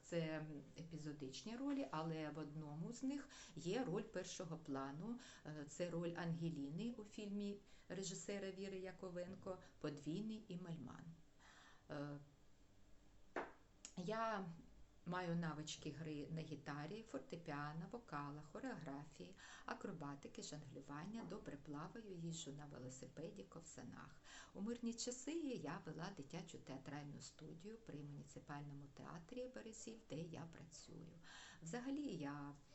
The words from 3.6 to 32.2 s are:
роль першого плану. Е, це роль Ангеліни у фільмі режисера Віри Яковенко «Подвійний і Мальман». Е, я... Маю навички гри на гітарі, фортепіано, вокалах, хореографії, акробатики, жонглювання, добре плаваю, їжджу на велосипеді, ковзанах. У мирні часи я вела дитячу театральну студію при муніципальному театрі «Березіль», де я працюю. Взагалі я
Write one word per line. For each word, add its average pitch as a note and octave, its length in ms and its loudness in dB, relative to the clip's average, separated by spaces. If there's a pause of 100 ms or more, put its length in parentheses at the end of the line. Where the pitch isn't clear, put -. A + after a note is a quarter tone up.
роль G3 200 6
першого F3+ 540 0
плану. D3 640 0 (260)
Е, D3+ 240 -2
це F3 200 4
роль E3+ 260 4
Ангеліни E3 840 4
у G#3 60 -4
фільмі G3+ 560 2 (300)
режисера F#3+ 600 2
Віри F#3+ 280 0
Яковенко F#3 800 -2 (220)
«Подвійний F3 680 2
і F3 100 0
Мальман». E3+ 480 -2 (840)
Е, C#3+ 300 0 (1800)
я... G#3 480 6 (600)
Маю F3 300 6
навички D#3 560 4
гри D3 400 0
на D#3+ 100 4
гітарі, D3+ 720 0
фортепіано, E3 800 0
вокалах, D3 600 0
хореографії, F3 840 -2 (300)
акробатики, D#3 760 0
жонглювання, D3+ 880 -4
добре F3 280 -2
плаваю, F3 580 -4
їжджу E3 360 0
на D3 140 -4
велосипеді, C#3+ 800 -4
ковзанах. - 720 -6 (380)
У F#3+ 80 -2
мирні A#3 320 4
часи B3 380 2 (320)
я E3 220 0
вела D#3+ 320 0
дитячу D3+ 400 -2
театральну C#3+ 640 -2
студію E3 640 -6
при D3+ 180 -4
муніципальному C#3+ 920 -4
театрі E3+ 600 -4
«Березіль», A3 440 -4 (100)
де F3 60 0
я D#3+ 360 0
працюю. - 680 -8 (420)
Взагалі B3 540 2
я C#3+ 380 0 (220)